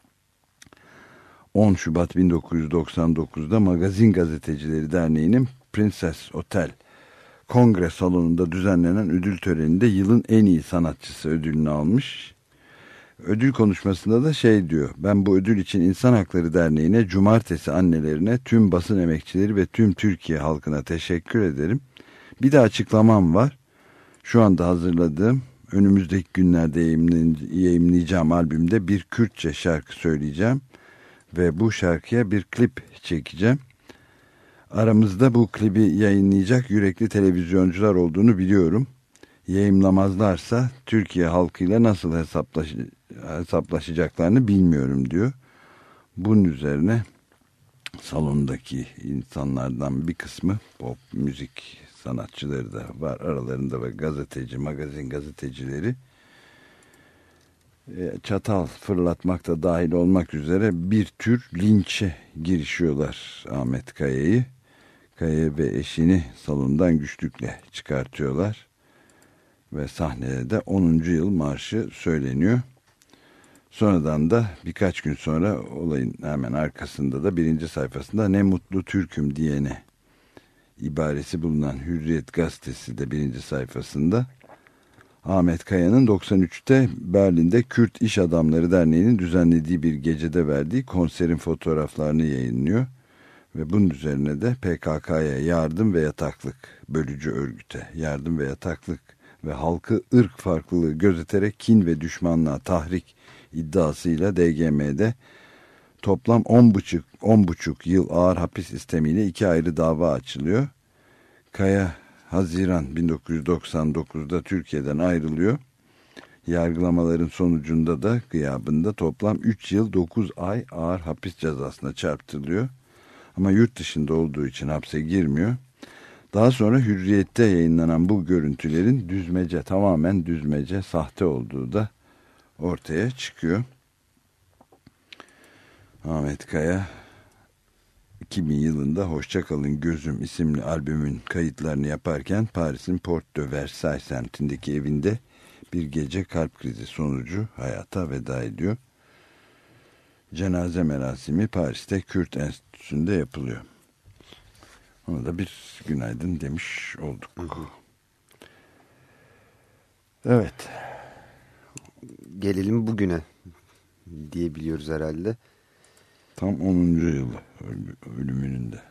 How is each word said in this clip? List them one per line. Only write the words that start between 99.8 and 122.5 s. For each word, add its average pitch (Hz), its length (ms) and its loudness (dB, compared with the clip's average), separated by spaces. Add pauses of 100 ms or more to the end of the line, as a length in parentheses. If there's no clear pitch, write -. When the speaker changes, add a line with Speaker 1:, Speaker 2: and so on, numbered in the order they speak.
Speaker 1:
ırk 120 240 4
farklılığı 82 540 0
gözeterek 95 680 0
kin 110 260 6
ve 80 140 0
düşmanlığa 80 580 -2
tahrik 87 580 -4 (360)
iddiasıyla 82 840 0
D 85 160 4
G 78 180 0
M'de 73 440 0 (880)
toplam 110 400 2
on 117 320 8
buçuk, 87 300 -4 (180)
on 104 260 6
buçuk 82 380 -6
yıl 87 240 2
ağır 87 260 2
hapis 85 340 -6
istemiyle 82 560 -2
iki 98 200 -2
ayrı 82 300 0
dava 80 360 0
açılıyor." 78 560 -2 (840)
Kaya 95 420 0 (360)
Haziran 85 640 -2
bin 85 120 0
dokuz 82 280 -4
yüz 76 100 -6
doksan 80 480 -2
dokuzda 78 480 -6
Türkiye'den 73 560 -6
ayrılıyor. 85 600 0 (880)
Yargılamaların 85 800 0
sonucunda 80 760 0
da 117 180 0 (100)
gıyabında 73 640 -2
toplam 98 440 -2
üç - 360 -4
yıl 104 200 0
dokuz 95 440 -2
ay 95 360 -6
ağır 87 280 -4
hapis 82 360 -10
cezasına 69 560 -8
çarptırılıyor. 78 760 -6 (680)